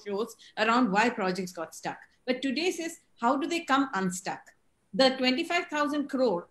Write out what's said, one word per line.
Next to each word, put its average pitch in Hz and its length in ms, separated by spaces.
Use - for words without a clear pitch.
shows 202 300
around 226 320
why 220 180
projects 185 420
got 165 220
stuck. - 240
But 254 140
today's 311 380
is 330 200
how 240 160
do 285 120
they 330 140
come 277 340
unstuck? 180 460
The 262 240
twenty-five 330 500
thousand 294 400
crore 233 440